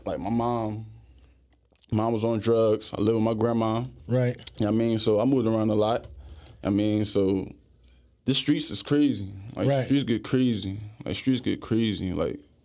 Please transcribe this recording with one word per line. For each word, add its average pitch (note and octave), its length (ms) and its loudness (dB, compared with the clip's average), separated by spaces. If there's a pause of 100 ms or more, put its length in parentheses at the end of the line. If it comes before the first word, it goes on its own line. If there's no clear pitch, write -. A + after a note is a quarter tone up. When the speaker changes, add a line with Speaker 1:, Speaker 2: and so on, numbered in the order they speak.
Speaker 1:
Like, E2 140 -4
my F2+ 100 -6
mom, A2+ 560 -2 (1080)
mom A2+ 220 2
was G#2+ 100 -2
on A2+ 160 0
drugs. A2+ 560 2
I - 60 -4
lived A2+ 140 2
with A2 80 2
my A2+ 100 2
grandma. A2+ 500 0 (240)
Speaker 2:
Right. B2 300 0 (200)
Speaker 1:
You A2 80 0
know - 20 2
what - 0 -
I G#2+ 40 2
mean? A2+ 280 2
So G#2+ 200 2
I A#2 60 2
moved B2+ 220 2
around A2 220 2
a G#2+ 60 2
lot. G#2+ 320 2 (560)
I - 60 -2
mean, G#2+ 360 2
so G2 460 0 (720)
the B2+ 80 2
streets - 380 0
is G2+ 100 -8
crazy. B2 500 0 (240)
Like, G#2+ 120 0
Speaker 2:
Right. C3+ 180 2
Speaker 1:
streets C#3 200 2
get A2 180 0
crazy. G#2+ 560 0 (240)
Like, F#2+ 120 -4
streets B2+ 260 0
get G2 180 -2
crazy. G2 540 -2
Like, D#2+ 260 -2 (260)